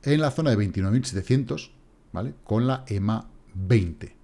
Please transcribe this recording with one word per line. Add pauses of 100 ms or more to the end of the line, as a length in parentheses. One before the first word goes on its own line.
en
la
zona
de
veintinueve
mil
setecientos, (420)
¿vale?
Con
la
ema (280)
veinte